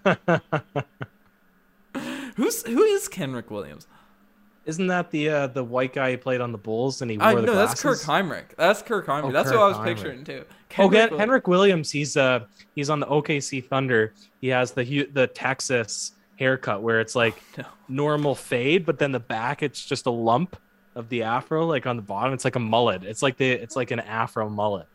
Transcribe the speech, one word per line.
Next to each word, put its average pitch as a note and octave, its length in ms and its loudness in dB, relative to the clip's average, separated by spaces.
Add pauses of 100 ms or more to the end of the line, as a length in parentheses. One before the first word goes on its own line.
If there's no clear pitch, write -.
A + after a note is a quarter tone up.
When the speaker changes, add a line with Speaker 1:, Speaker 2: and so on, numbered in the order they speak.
Speaker 1:
<laughs> - 200 0 (2000)
Speaker 2:
Who's, G#4+ 300 -2
who A#3 160 2
is G4+ 280 2
Kenrick C3 400 -8
Williams? F2+ 360 -10 (800)
Speaker 1:
Isn't E3 200 -2
that F3+ 240 0
the, D3+ 180 0
uh, D3 200 0
the B2+ 140 -4
white B2+ 300 -2
guy C3 200 0
who B2 40 -2
played B2+ 240 -2
on A#2+ 100 -4
the A2+ 80 -8
Bulls A#2 440 -4
and A#2+ 80 -4
he G#2+ 80 -4
Speaker 2:
Uh, - 140 6
Speaker 1:
wore - 100 4
the G#3+ 60 2
Speaker 2:
no, A3+ 60 4
that's G3+ 280 2
Speaker 1:
glasses? C#4 180 0
Speaker 2:
Kirk - 60 -10
Heinrich. D3+ 500 -2
That's F#3+ 240 4
Kirk G#3 260 -4
Heinrich. C#3+ 220 -2
Speaker 1:
Oh, B2 40 -4
Speaker 2:
That's F#3 180 0
Speaker 1:
Kirk A#3 80 4
Speaker 2:
who G#3 60 6
I G3+ 40 8
was F#3+ 80 0
Speaker 1:
Hinrich. - 80 -6
Speaker 2:
picturing C3+ 400 -6
too. C#3 240 -12
Speaker 1:
Oh, - 400 2
Speaker 2:
Kenrick F#3+ 60 4
Speaker 1:
Hen-, A3 160 6
Speaker 2:
Wil- D#3 80 -4
Speaker 1:
Henrik A#3 300 2
Williams. F3+ 420 4
He's, C#3+ 260 -2
uh, B2+ 300 2 (280)
he's C#3+ 140 -4
on D3+ 100 0
the C#3+ 100 -2
O D3 120 2
K D3 200 -2
C C3+ 200 -6
Thunder. B2 540 0 (260)
He B2+ 80 -4
has B2+ 240 2
the B2+ 100 -2
Hu-, C#3 300 -2
the C3 140 2
Texas - 840 -4 (260)
haircut B2+ 440 -2
where A2+ 180 2
it's, A2 140 -4
like, A#2 200 2 (140)
Speaker 2:
<laughs> - 100 -20
Oh, B2 40 -10
no. - 40 -16 (220)
Speaker 1:
normal D3 460 0
fade, C#3+ 520 0
but D#3+ 120 -2
then C#3+ 140 0
the B2 80 -2
back A#2 420 -4
it's - 220 -6
just - 220 -6
a B2+ 40 0
lump A#2 460 2 (380)
of A2+ 160 -12
the A#2 140 -2
afro, C3 420 -2
like, C#3 200 -2
on B2 100 -2
the A2 60 -8
bottom. G#2+ 300 -2
It's B2+ 140 -4
like B2 100 0
a B2+ 40 -2
mullet. A2 440 2
It's G#2+ 180 -10
like C3+ 140 2
the, C3 140 2
it's A#2 260 -4
like B2 140 -2
an A#2+ 100 -4
afro A2+ 480 -4
mullet. G#2 460 -2